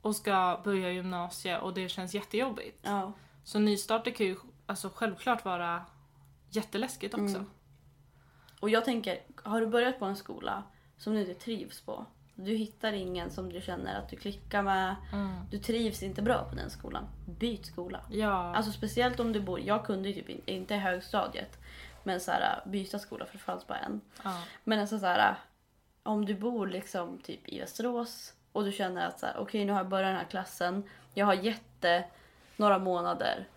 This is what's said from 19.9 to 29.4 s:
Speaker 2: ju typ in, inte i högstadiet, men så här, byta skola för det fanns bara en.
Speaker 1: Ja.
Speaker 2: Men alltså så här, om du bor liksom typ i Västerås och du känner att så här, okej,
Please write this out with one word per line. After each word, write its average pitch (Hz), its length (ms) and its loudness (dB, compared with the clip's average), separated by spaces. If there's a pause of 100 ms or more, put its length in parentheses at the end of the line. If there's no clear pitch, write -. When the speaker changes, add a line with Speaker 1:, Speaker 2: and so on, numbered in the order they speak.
Speaker 2:
ju 196 60 -2
typ - 140 -10
in, - 160 -8
inte 185 280 -4
i 185 40 2
högstadiet, 190 800 0 (460)
men 185 160 0
så 180 120 -2
här, - 340 4
byta 190 340 -2
skola - 260 -8
för - 120 -16
det - 60 -16
fanns - 240 -6
bara - 120 -4
en. 208 220 -4 (220)
Speaker 1:
Ja. 185 180 -4 (220)
Speaker 2:
Men 220 160 4
alltså 208 200 0
så 190 60 -2
här, 107 300 6 (680)
om 214 220 2
du 202 100 2
bor 214 320 0
liksom 180 500 -4
typ - 320 -12
i - 100 -8
Västerås 240 720 -4 (180)
och 208 120 2
du 202 80 2
känner 180 360 0
att 175 120 -6
så - 60 -4
här, - 120 -2
okej, 202 280 0